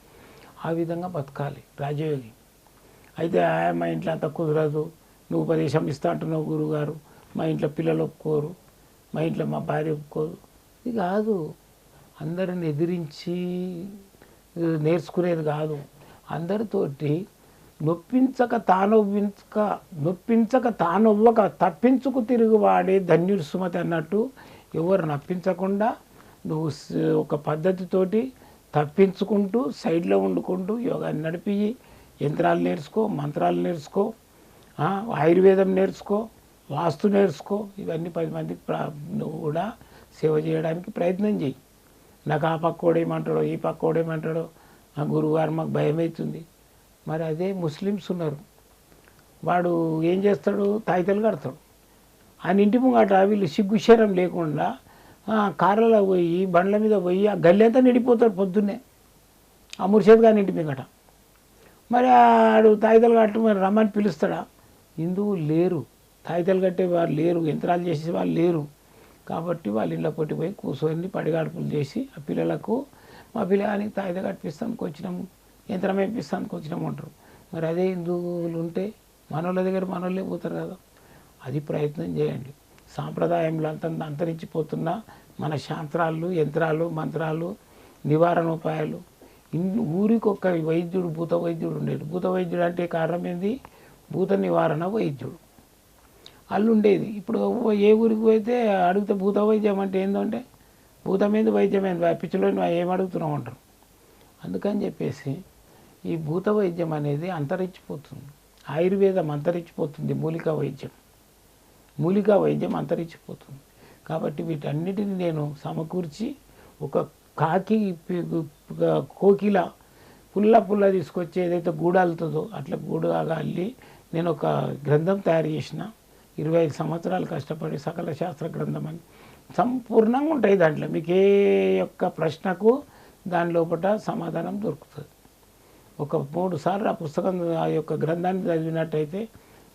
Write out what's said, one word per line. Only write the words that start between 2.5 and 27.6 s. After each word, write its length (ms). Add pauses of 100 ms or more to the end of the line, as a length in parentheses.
అయితే, 240
"ఆ, 300
మా 140
ఇంట్లో 260
అంత 140
కుదరదు, 640 (420)
నువ్వు 120
ఉపదేశం 440
ఇస్తా 220
అంటున్నావు 340
గురువుగారు, 520 (400)
మా 80
ఇంట్లో 240
పిల్లలు 360
ఒప్పుకోరు, 500 (600)
మా 60
ఇంట్లో 260
మా 120
భార్య 320
ఒప్పుకోదు." 460 (500)
ఇది 100
కాదు, 580 (640)
అందరిని 480
ఎదిరించి, 640 (1200)
ఆ, 240
నేర్చుకునేది 600
కాదు. 340 (520)
అందరితోటి 960 (560)
నొప్పించక 720
తానొవ్వించక, 1200 (240)
నొప్పించక 680
తానొవ్వక 800
తప్పించుకు 720
తిరుగువాడే 800
ధన్యుడు 440
సుమతి 360
అన్నట్టు, 520 (440)
ఎవరు 320
నప్పించకుండా 920 (500)
నువ్వు 240
స-, 260
ఒక 380
పద్ధతితోటి 1000 (420)